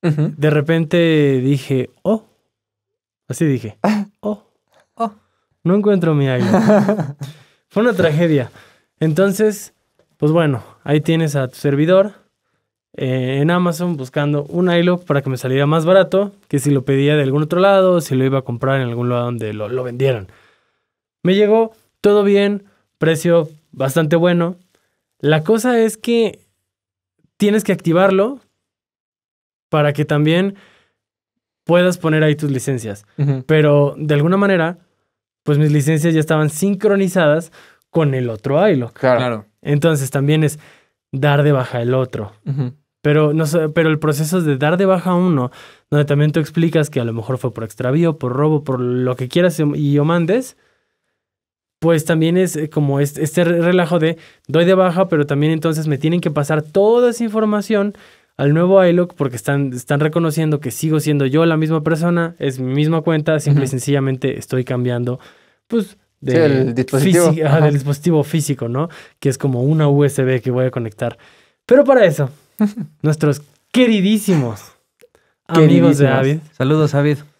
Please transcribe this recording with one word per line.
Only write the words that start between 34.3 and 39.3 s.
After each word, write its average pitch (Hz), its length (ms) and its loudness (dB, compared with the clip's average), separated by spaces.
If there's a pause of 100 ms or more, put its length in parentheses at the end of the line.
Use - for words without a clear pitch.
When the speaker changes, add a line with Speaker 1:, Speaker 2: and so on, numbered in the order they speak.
Speaker 2:
manera, 185 420 0 (640)
pues 147 160 0
mis 151 140 2
licencias 151 420 0
ya 156 60 2
estaban 156 300 0
sincronizadas 185 1000 0 (380)
con 147 240 0
el 127 160 -2
otro 139 380 -2
iLok. 131 240 -2
Speaker 1:
Claro. 127 260 2
Speaker 3:
Claro. 120 280 -4 (160)